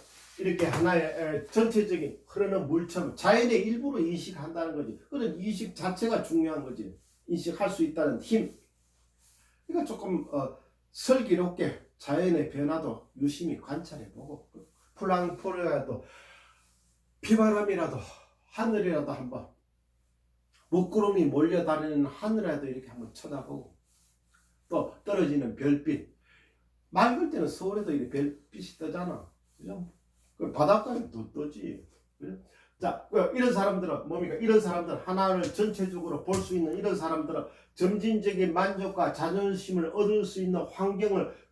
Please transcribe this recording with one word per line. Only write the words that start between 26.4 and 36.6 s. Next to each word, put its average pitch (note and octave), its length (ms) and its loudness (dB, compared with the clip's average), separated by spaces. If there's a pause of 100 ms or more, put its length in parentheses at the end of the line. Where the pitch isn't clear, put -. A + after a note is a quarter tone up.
맑을 B3 400 4
때는 F3 180 0
서울에도 G3 440 -4
이렇게 C3 180 0
별빛이 C#3+ 720 -6
뜨잖아, F3 500 -6 (280)
그죠? F3+ 300 -10 (500)
그 - 140 -4
바닷가에 A3 600 2
또 A2 200 -10
뜨지, D3 560 -10 (320)
그죠? F#3+ 180 -10 (420)
자, - 320 -4
그 F3+ 240 4
이런 B3 180 4
사람들은 F#3 540 0
뭡니까? E3 280 -4
이런 A3 240 6
사람들 F3 480 -2
하나를 F#3 360 2 (100)
전체적으로 F#3 680 -2
볼 F#3+ 120 0
수 F#3 200 -2
있는 D#3+ 200 0